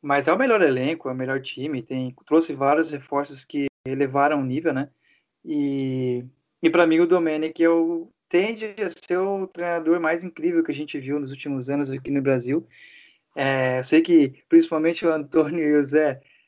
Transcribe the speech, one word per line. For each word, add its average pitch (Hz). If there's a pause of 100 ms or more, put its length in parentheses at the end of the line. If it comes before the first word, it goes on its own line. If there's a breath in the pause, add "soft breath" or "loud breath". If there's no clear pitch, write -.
Mas 143
é 156
o 202
melhor 240
elenco, 139
é 127
o 127
melhor 131
time, 135
tem, 127 (120)
trouxe 160
vários 143
reforços 143
que 143 (200)
elevaram 139
o -
nível, 143
né? 135 (520)
E, 131 (380)
e 165
pra 165
mim 160
o 175
Domenech 160
é 165
o, 165 (180)
tende 214
a 202
ser 170
o 196
treinador 170
mais 170
incrível 170
que 165
a 143
gente 147
viu 135
nos 135
últimos 135
anos 143
aqui 135
no 139
Brasil. 135 (680 soft breath)
É, 135
eu 127
sei 156
que 156 (140 soft breath)
principalmente 165
o 165
Antônio 156
e 151
o 147
Zé 139 (280 soft breath)